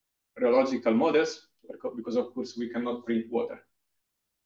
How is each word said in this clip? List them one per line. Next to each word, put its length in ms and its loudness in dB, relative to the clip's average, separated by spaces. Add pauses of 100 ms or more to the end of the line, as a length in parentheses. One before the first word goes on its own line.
(400)
rheological 540 4
models 540 2 (480)
because, 200 -4
of 180 -2
course, 220 -8
we 120 -6
cannot 360 -6
print 260 -2
water. 300 -4 (840)